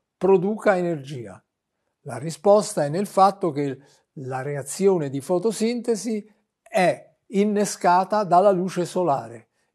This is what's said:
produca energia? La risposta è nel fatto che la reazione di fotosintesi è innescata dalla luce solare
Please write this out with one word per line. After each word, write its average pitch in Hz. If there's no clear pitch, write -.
produca 196
energia? 135
La 127
risposta 185
è 143
nel 185
fatto 190
che 139
la 131
reazione 147
di 139
fotosintesi 214
è -
innescata 202
dalla 185
luce 180
solare 135